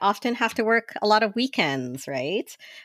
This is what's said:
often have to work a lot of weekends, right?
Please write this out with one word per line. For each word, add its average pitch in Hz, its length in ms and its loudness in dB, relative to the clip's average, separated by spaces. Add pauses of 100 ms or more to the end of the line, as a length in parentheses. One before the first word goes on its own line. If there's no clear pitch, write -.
often 208 320 0
have 233 200 -2
to 233 100 0
work 226 360 2
a 214 60 0
lot 214 160 6
of 208 120 -2
weekends, 139 720 -2
right? 143 480 -4 (300)